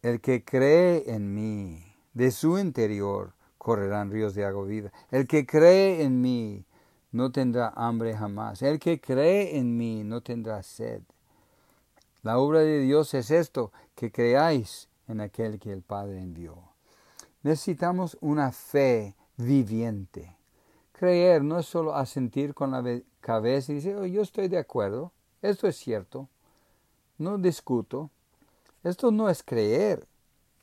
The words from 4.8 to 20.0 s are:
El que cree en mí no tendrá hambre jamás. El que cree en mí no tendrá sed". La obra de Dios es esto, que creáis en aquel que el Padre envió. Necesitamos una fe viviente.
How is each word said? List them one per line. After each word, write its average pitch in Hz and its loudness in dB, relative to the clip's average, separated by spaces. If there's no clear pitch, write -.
El 131 0
que 151 2
cree 175 6
en 127 2
mí 113 -2
no 123 -2
tendrá 123 0
hambre 117 -4
jamás. 107 -8
El 143 0
que 165 -2
cree 160 2
en 120 0
mí 113 -4
no 113 -8
tendrá 113 -8
sed". 113 -10
La 113 -2
obra 147 4
de 156 4
Dios 143 2
es 123 -4
esto, 151 0
que 117 -8
creáis 127 2
en 110 -8
aquel 107 -8
que 104 -12
el 95 -10
Padre 101 -10
envió. 85 -14
Necesitamos 175 -2
una 147 0
fe 123 0
viviente. 113 -2